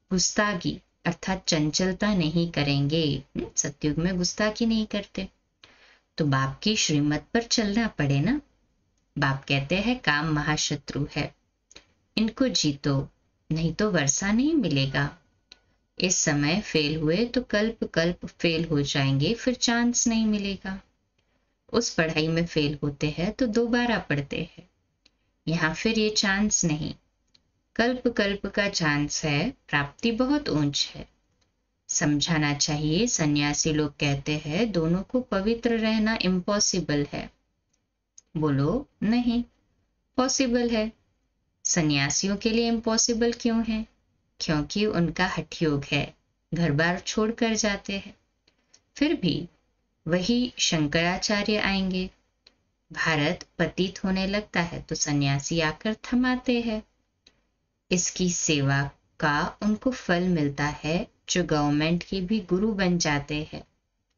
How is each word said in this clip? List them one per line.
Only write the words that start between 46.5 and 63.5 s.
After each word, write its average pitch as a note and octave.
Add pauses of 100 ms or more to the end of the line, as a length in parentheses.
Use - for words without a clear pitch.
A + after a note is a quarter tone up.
घर E3
बार E3+
छोड़कर A3
जाते G3+
हैं। G3 (800)
फिर D4+
भी F3 (600)
वही A#3+
शंकराचार्य F#3
आएंगे। F#3 (840)
भारत D#3 (120)
पतित F3+
होने F#3+
लगता G#3
है D#3
तो -
सन्यासी C#3+
आकर D#3+
थमाते B3
हैं। A3 (1080)
इसकी F3+
सेवा C#3 (300)
का D3
उनको G#3+
फल F#3
मिलता C#3+
है, D3+ (160)
जो F3+
government D3+
के G3
भी G#3
गुरु G#3
बन F3+
जाते D3+